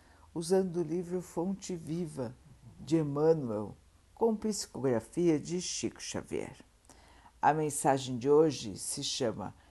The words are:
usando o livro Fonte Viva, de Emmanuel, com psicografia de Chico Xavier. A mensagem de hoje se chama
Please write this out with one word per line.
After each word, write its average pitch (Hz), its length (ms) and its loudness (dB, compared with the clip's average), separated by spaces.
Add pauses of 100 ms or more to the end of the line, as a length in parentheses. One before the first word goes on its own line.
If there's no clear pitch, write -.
(340)
usando 170 440 0
o 175 60 0
livro 175 380 -4
Fonte 185 540 -6
Viva, 151 580 -6 (460)
de 143 160 0
Emmanuel, 143 800 2 (400)
com 226 220 2
psicografia 160 1000 0
de 151 220 -6
Chico - 420 -6
Xavier. - 540 -8 (840)
A 139 120 6
mensagem 139 640 0
de 123 120 0
hoje 139 480 4
se - 260 -8
chama 107 500 -4 (180)